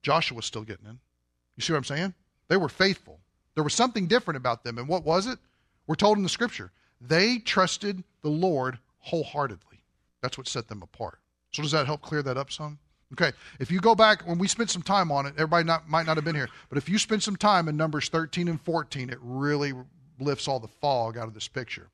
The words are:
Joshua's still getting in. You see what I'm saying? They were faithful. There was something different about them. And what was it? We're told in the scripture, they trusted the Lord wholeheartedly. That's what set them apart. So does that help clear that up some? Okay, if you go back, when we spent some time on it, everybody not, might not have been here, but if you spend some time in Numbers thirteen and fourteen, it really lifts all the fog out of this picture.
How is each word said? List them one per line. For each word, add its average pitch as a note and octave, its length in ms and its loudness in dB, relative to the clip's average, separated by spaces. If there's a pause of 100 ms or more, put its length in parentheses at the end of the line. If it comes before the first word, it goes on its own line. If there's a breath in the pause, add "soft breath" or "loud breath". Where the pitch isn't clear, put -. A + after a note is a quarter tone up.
Joshua's C#3+ 420 0
still A2 180 -8
getting G#2+ 220 -14
in. A2+ 140 -20 (560)
You - 80 -8
see E3 100 0
what D3 60 2
I'm B2+ 60 -6
saying? E3+ 280 -4 (360)
They F3+ 80 6
were D#3+ 120 2
faithful. - 500 0 (360)
There D#3 80 0
was D3 100 0
something A3+ 340 2
different F#3 300 2
about B2 260 -2
them. A#2 140 -8
And B2 100 -8
what E3+ 160 -2
was F#3 240 2
it? A#3+ 120 -8 (480)
We're D#3 80 0
told G#3 220 6
in G3 60 0
the F3 60 0
scripture, - 420 -4 (300)
they F#3 380 2
trusted F#3 640 0 (180)
the D3+ 80 -2
Lord D3+ 500 0 (200)
wholeheartedly. C#3+ 840 -6 (400)
That's B2 160 -6
what B2+ 100 -12
set A#2+ 200 -6
them G2+ 140 -14
apart. - 380 -14 (320)
So D3 120 -6
does C#3+ 80 -2
that D3 160 0
help D3 140 -4
clear D3 220 -4
that C3 140 -4
up C#3 140 -6
some? D3+ 280 -12 (340)
Okay, D3+ 180 2 (280 loud breath)
if C3 120 -4
you F#3 80 2
go A3 160 8
back, G#3+ 320 6
when E3+ 100 0
we G3 120 0
spent A#3 200 -2
some F3+ 120 -4
time F#3 300 2
on C#3 140 0
it, C#3 120 -8
everybody D#3+ 260 4
not, E3 240 0
might D#3+ 180 0
not D#3+ 120 2
have D3+ 80 -2
been D#3+ 100 0
here, C3 140 -2 (180 loud breath)
but C3+ 100 -4
if C#3+ 120 -4
you G3+ 80 2
spend G#3+ 260 0
some G3+ 140 -4
time F#3 320 4
in D3+ 80 -2
Numbers D#3+ 320 -2
thirteen E3+ 400 -2
and D#3+ 100 -4
fourteen, D3 500 -4
it B2 120 -10
really C#3 500 0 (480)
lifts C#3 260 -2
all C3+ 140 -2
the A2+ 80 -12
fog A#2+ 500 -2
out A2+ 100 -8
of A2 60 -14
this G#2+ 140 -12
picture. A#2+ 460 -10